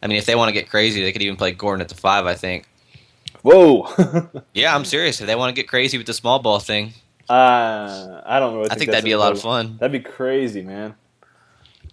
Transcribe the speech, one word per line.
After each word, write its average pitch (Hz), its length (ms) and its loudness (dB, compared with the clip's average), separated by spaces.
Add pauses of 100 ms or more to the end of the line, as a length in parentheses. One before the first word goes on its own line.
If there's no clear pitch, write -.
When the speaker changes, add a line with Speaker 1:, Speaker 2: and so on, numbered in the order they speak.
Speaker 1:
I - 60 -8
mean, 104 120 0
if 104 80 -6
they 117 100 2
wanna 113 160 2
get 101 180 -6
crazy, 107 320 0
they 95 80 -2
could 101 120 -6
even 101 140 -6
play 95 140 -2
Gordon 95 320 -6
at 82 60 -12
the - 80 -20
five, 98 300 0
I 90 80 -2
think. 90 340 -8 (760)
Speaker 2:
Whoa! 151 460 8 (540)
<laughs> - 120 -20
Speaker 1:
Yeah, 147 220 2
I'm 143 80 -4
serious. 151 360 -2
If 107 60 -10
they 107 80 0
wanna 127 200 -2
get 123 140 -6
crazy 127 300 -2
with 113 80 -12
the 117 80 -6
small 120 240 0
ball 107 220 0
thing. 107 320 -6 (360)
Speaker 2:
Uh, 110 960 2
I 131 140 0
don't 123 160 0
really 107 120 -2
Speaker 1:
I 107 80 2
Speaker 2:
think - 40 -2
Speaker 1:
think 151 140 -2
Speaker 2:
that's 110 60 4
Speaker 1:
that'd 107 60 0
be 110 60 0
a 107 80 2
Speaker 2:
what 104 60 4
Speaker 1:
lot 101 80 4
of 101 60 -6
Speaker 2:
Vogel 113 120 -6
Speaker 1:
fun. 113 300 -4
Speaker 2:
That'd 131 240 -4
be - 40 -20
crazy, 127 540 -4
man. 101 320 -14 (1000)